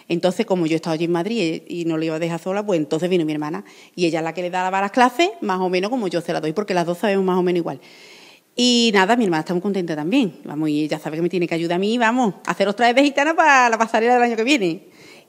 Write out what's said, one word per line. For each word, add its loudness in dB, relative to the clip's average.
Entonces, 0
como 0
yo 0
he 2
estado -4
allí -4
en 0
Madrid -2
y -6
no -2
la -2
iba -4
a -4
dejar -4
sola, -4
pues 0
entonces -2
vino 2
mi -2
hermana. -8
Y -2
ella 0
es -4
la -6
que -8
le -6
daba -2
las -2
clases, 2
más -2
o 0
menos -2
como -2
yo -4
se -6
las -4
doy, -2
porque -4
las 0
dos -4
sabemos 0
más 2
o 2
menos 0
igual. -6
Y 4
nada, 4
mi 2
hermana 0
está -4
muy -2
contenta -2
también. 0
Vamos, -4
y 0
ella -4
sabe -8
que -2
me 0
tiene -2
que -6
ayudar -2
a 0
mí, 0
vamos, 0
a 0
hacer 0
los -2
trajes 4
de 6
gitana 2
para 6
la 2
pasarela 2
del 4
año 0
que 0
viene. 0